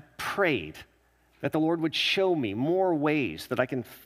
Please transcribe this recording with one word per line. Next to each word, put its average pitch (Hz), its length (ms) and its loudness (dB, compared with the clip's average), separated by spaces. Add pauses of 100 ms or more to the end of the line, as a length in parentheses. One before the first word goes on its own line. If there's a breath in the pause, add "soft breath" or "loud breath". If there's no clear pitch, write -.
(180)
prayed 123 580 0 (680)
that 139 100 -2
the 160 80 0
Lord 160 220 2
would 160 140 -2
show 190 400 2
me 113 180 0
more 175 400 2
ways 147 540 0
that 123 120 0
I 127 60 2
can 127 160 -4 (240)